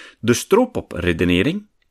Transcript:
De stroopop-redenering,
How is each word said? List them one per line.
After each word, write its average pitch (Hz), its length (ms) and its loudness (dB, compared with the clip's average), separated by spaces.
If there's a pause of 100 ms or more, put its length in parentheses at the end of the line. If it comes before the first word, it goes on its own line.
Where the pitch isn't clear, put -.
(200)
De 117 140 2
stroopop-redenering, 92 1300 -2 (240)